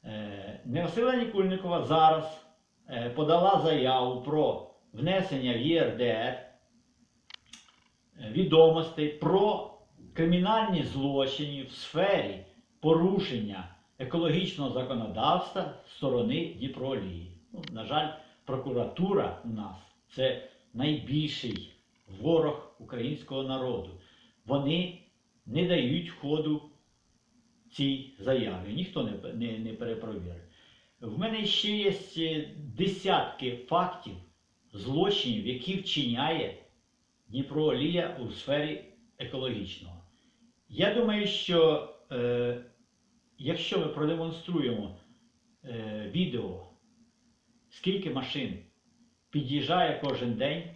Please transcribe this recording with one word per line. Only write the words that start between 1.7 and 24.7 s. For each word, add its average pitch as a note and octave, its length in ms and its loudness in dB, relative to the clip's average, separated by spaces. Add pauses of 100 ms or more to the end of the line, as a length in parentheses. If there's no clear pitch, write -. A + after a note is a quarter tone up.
зараз, D#3 640 6 (440)
е, A#2+ 200 -4
подала E3+ 500 6
заяву B2+ 600 2
про D3 500 0 (220)
внесення C3+ 600 0
в A2+ 80 0
Є D#3+ 200 4
Р A2+ 160 0
Д B2 60 2
Р, A#2 360 0 (1800)
е, A2 120 -10
відомостей D#3+ 800 6
про F#3+ 600 2 (440)
кримінальні F3+ 720 4
злочини C#3 800 -2
в - 80 -14
сфері D3+ 760 0 (340)
порушення C3 960 2 (240)
екологічного D#3 720 0
законодавства B2+ 1040 -2 (140)
з - 40 -20
сторони B2+ 680 0
Дніпроолії. F#2+ 760 -6 (220)
Ну, F3+ 80 -12 (100)
на A2+ 140 -8
жаль, D3+ 220 0 (380)
прокуратура C3 1000 0
у - 20 -8
нас — G#2 300 -8 (300)
це - 420 -2 (240)
найбільший C3 1000 -2 (500)
ворог D#3 580 2
українського C3+ 640 -6
народу. C3 460 -4 (560)
Вони D#3 540 0 (460)